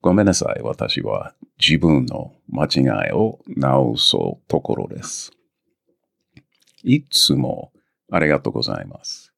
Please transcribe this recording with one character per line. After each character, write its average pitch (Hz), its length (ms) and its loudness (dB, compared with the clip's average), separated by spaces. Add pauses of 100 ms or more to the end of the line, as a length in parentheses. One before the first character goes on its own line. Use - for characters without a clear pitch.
ご 90 100 2
め 101 120 4
ん - 20 4
な 92 80 4
さ - 240 -2
い。 - 40 -10
私 - 400 -6
は 50 320 -6 (240)
自 78 200 4
分 76 280 4
の - 280 -10 (140)
間 73 160 -2
違 58 460 0
い - 20 -4
を 110 260 0 (100)
直 67 480 2
そ - 460 0
う - 80 -14
と - 100 2
こ - 160 -4
ろ - 120 -8
で - 140 -14
す。 - 300 -14 (1500)
い 143 220 2
つ - 300 2
も - 380 -4 (380)
あ 95 80 0
り 78 100 4
が 71 120 2
と - 100 -4
う - 20 -12
ご - 100 -4
ざ 50 180 -6
い 50 60 -12
ま - 180 -20
す。 - 340 -16